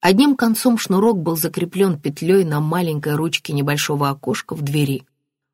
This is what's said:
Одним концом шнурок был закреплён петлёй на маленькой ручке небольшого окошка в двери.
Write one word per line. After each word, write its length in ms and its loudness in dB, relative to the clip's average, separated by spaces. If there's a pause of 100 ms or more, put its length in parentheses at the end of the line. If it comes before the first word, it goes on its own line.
Одним 340 4
концом 420 2
шнурок 420 2
был 180 -2
закреплён 640 -2
петлёй 440 0
на 160 -2
маленькой 560 -2
ручке 380 -4
небольшого 560 0
окошка 460 -6
в 60 -8
двери. 440 -2 (480)